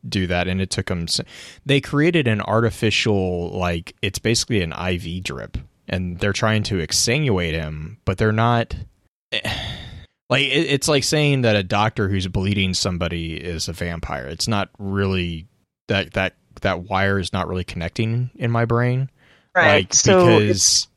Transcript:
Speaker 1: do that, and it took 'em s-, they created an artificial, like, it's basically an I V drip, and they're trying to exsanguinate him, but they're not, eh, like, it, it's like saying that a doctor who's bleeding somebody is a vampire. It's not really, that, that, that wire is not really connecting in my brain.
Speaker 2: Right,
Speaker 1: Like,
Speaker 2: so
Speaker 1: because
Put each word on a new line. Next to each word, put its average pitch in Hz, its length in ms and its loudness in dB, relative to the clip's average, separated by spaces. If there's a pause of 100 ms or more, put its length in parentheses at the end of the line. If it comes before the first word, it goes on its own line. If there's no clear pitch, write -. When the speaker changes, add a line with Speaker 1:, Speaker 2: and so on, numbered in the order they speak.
Speaker 1:
do 95 160 0
that, 87 220 0
and 92 120 -2
it 95 120 -2
took - 180 -4
'em 87 140 -2
s-, - 180 -4 (440)
they 139 140 2
created 151 480 2
an 107 140 0
artificial, 101 1080 0
like, 87 500 -4
it's 98 160 -4
basically 113 440 0
an 82 120 -4
I 90 240 -4
V 90 240 -8
drip, 65 360 -10 (300)
and 90 320 -4
they're 101 140 0
trying 107 300 2
to 101 140 -2
exsanguinate 95 760 0
him, 78 500 -8
but 95 140 -2
they're 110 140 2
not, 117 440 2 (560)
eh, 110 80 -2 (920)
like, 131 120 2
it, 143 300 2
it's 139 160 0
like 143 160 4
saying 143 400 2
that 110 120 4
a 101 80 2
doctor 104 460 0
who's 95 180 0
bleeding 95 460 0
somebody 85 600 -2
is 80 340 -6
a 85 40 -8
vampire. 82 520 -6
It's 69 240 -6
not 101 200 -2 (100)
really, 95 680 -2 (400)
that, 98 260 -2
that, 95 200 -2 (280)
that 90 240 -2
wire 98 340 0
is 90 140 -6
not 92 140 -2
really 90 180 -4
connecting 113 680 -4
in 123 160 -4
my 117 160 0
brain. 123 460 0 (420)
Speaker 2:
Right, 156 300 4
Speaker 1:
Like, - 100 -8
Speaker 2:
so 180 460 8
Speaker 1:
because 101 580 2